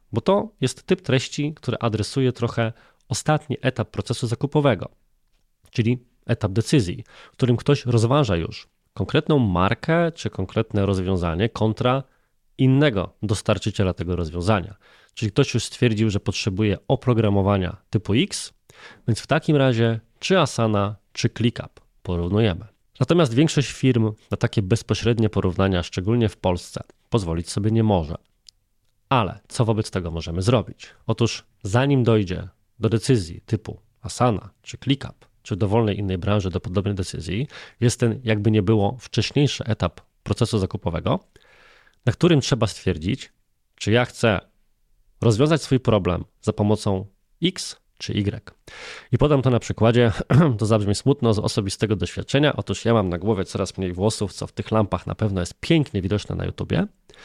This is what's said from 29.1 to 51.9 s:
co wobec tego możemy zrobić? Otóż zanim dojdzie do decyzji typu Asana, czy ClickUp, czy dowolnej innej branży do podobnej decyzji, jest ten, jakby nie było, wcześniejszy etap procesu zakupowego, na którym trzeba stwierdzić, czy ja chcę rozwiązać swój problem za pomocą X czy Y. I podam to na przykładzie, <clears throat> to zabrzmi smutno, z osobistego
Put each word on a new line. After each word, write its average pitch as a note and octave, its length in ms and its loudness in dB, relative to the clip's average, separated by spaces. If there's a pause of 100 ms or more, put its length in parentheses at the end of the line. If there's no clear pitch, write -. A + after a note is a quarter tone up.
co - 160 -2
wobec G#2+ 260 0
tego E2+ 200 -4
możemy E2 320 -4
zrobić? G#2+ 460 0 (180)
Otóż - 380 -2 (180)
zanim B2+ 420 2
dojdzie F#2+ 440 2 (300)
do A2+ 100 0
decyzji A2 580 0
typu - 340 -6 (220)
Asana, G#2+ 480 -2 (120)
czy - 160 -18
ClickUp, - 500 -6 (140)
czy G#2 140 -6
dowolnej G#2 420 2
innej F#2+ 200 -2
branży G2 320 0
do G2+ 100 -4
podobnej G2 340 -2
decyzji, F#2+ 540 -6 (320)
jest A#2+ 200 0
ten, A#2 240 0
jakby A2 260 2
nie G#2+ 120 4
było, G#2 380 2
wcześniejszy - 640 -2
etap F#2+ 360 -2 (220)
procesu A2 360 0
zakupowego, F#2+ 600 -2 (840)
na A#2+ 60 4
którym E3 280 4
trzeba A2+ 260 0
stwierdzić, - 680 -4 (420)
czy - 180 -2
ja A#2+ 120 4
chcę G#2 360 0 (800)
rozwiązać C3+ 420 2
swój B2+ 180 0
problem F2+ 440 0 (180)
za G#2+ 100 0
pomocą G#2 540 0 (360)
X - 340 -4 (220)
czy - 140 -8
Y. - 420 -6 (580)
I B2 60 2
podam D3 240 4
to C3 80 2
na A#2 80 4
przykładzie, A#2 540 2 (200)
<clears throat> C3 260 4
to A2 80 -2
zabrzmi G#2 280 2
smutno, A#2+ 400 2
z G2 40 0
osobistego - 580 -2